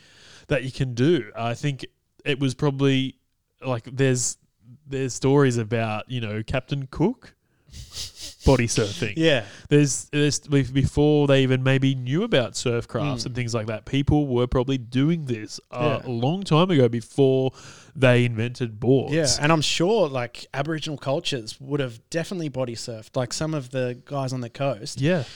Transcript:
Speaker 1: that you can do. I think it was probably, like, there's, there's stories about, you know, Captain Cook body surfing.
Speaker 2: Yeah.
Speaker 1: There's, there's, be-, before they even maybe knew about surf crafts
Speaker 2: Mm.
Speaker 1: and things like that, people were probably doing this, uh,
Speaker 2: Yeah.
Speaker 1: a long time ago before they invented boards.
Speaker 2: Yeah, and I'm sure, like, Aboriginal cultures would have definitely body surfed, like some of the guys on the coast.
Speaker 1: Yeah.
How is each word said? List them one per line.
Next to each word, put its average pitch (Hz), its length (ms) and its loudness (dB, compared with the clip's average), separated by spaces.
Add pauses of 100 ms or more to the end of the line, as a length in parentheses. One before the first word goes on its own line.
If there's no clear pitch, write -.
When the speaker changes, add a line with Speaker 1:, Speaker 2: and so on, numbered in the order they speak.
(480)
Speaker 1:
that 135 160 -2
you 131 80 -8
can 131 240 -4
do. 127 400 2
I 117 180 -4
think 139 320 -6 (400)
it 139 140 -2
was 135 160 0
probably, 135 600 0 (480)
like, 123 220 -4
there's, 127 520 0 (500)
there's 131 260 -4
stories 135 440 4
about, 110 520 -4
you 127 120 -6
know, 107 220 -4
Captain 135 460 -6
Cook - 460 -2 (1120)
body 123 220 6
surfing. 104 480 -2
Speaker 2:
Yeah. 151 300 2 (240)
Speaker 1:
There's, 147 360 2
there's, 147 340 0
be-, 143 240 2
before 143 640 2
they 135 160 6
even 131 180 2
maybe 135 320 2
knew 131 300 -2
about 139 320 0
surf 117 320 -2
crafts 123 360 -4
Speaker 2:
Mm. - 40 -10
Speaker 1:
and 123 80 -8
things 120 180 -4
like 107 140 -4
that, 110 180 -8
people 143 420 2
were 123 200 2
probably 135 320 0
doing 135 460 0
this, 107 340 -8 (100)
uh, 120 340 -2
Speaker 2:
Yeah. 127 60 -10
Speaker 1:
a - 20 -6
long 131 320 0
time 180 280 4
ago 131 180 6
before 131 640 2 (440)
they 123 300 6
invented 117 540 -4
boards. 131 340 4
Speaker 2:
Yeah, 156 140 2 (120)
and 147 120 4
I'm 160 100 4
sure, 175 480 2
like, 123 440 -8
Aboriginal 147 440 -6
cultures 135 640 -4
would 139 180 -2
have 120 300 -6
definitely 165 400 -4
body 123 260 -4
surfed, 110 400 -12
like 127 180 -2
some 156 200 -4
of 131 160 -6
the 127 360 -4
guys 135 280 -4
on 127 80 -6
the 117 80 -8
coast. 123 500 -6
Speaker 1:
Yeah. 151 240 2 (120)